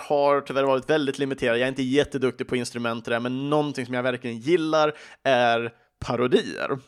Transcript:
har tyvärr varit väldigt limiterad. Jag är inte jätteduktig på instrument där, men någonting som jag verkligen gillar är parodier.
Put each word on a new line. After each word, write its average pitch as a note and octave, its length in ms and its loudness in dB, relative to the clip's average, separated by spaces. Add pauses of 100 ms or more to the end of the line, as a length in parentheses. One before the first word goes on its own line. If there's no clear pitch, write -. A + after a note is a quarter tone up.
har C#3+ 380 2
tyvärr C3+ 220 0
varit C3+ 260 2
väldigt C#3 300 2
limiterad. C3 380 0
Jag B2 80 2
är C3 40 0
inte C3 140 -4
jätteduktig C3 640 0
på B2+ 80 -2
instrument A#2 500 -4
där, A#2 140 0
men B2+ 300 -4
någonting D3 360 0
som B2+ 100 -8
jag B2 80 -2
verkligen B2 360 -4
gillar D#3 540 2 (300)
är A#2+ 480 2 (340)
parodier. B2 720 0 (100)